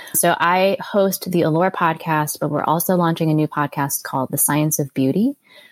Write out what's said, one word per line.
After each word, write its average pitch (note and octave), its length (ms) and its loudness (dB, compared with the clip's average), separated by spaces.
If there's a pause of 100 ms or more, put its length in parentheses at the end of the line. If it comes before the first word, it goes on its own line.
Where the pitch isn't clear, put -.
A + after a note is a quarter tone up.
(140)
So E3+ 240 2
I F#3 420 2
host G3 480 0
the F3+ 140 2
Allure E3 300 2
podcast, D#3+ 680 -2
but D#3 100 -4
we're D3 140 -2
also E3+ 320 0
launching E3 340 2
a D#3 60 2
new D3+ 140 2
podcast C#3+ 560 -4
called C3+ 260 -4
The D3 80 -4
Science D3+ 400 0
of C#3+ 160 -4
Beauty. F#3 400 2 (380)